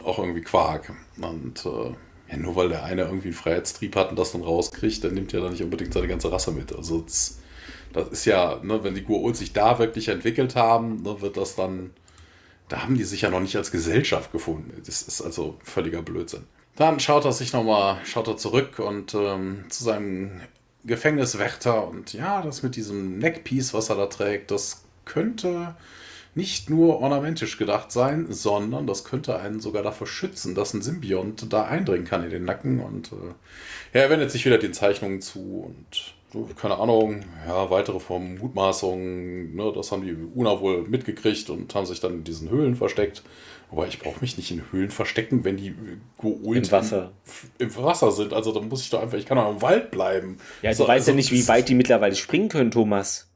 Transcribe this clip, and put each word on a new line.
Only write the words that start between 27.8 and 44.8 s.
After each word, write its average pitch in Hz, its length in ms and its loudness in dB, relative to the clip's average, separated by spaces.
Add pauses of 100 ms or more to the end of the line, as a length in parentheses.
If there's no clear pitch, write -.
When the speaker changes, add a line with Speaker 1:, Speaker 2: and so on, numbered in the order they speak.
Speaker 1:
sein, 139 380 2
sondern 107 580 -2
das 95 160 -2
könnte 127 340 -4
einen 104 220 -8
sogar 104 240 -4
davor - 240 -6
schützen, - 480 -8
dass 101 180 -2
ein 104 80 -2
Symbiont 107 720 -4
da 107 140 2
eindringen 90 420 0
kann 90 160 0
in 85 60 -8
den 90 160 -6
Nacken. 127 340 0
Und, 101 320 -8
äh, - 840 -10
ja, 135 60 8
er 139 60 6
wendet 156 220 4
sich 123 140 -2
wieder 123 120 8
den 92 160 0
Zeichnungen 98 480 0
zu 95 460 -10
und, - 480 -12 (160)
so, 110 240 -6
keine 98 220 0
Ahnung, 107 480 4 (200)
ja, 92 240 0
weitere 95 300 2
Formen, 92 380 -6
Mutmaßungen, 92 1200 -2
ne, 104 200 -2
das - 160 -6
haben 95 140 -4
die 85 100 -6 (240)
Una 104 220 4
wohl 92 260 2
mitgekriegt 110 640 0
und - 260 -6
haben 98 100 0
sich 87 140 -6
dann 90 140 -2
in 82 100 -8
diesen 80 260 -8
Höhlen 127 280 2
versteckt. - 460 0 (460)
Wobei, 85 180 -2
ich - 120 -10
brauch - 220 -8
mich 123 160 -4
nicht - 140 -8
in 82 200 -6
Höhlen 95 200 0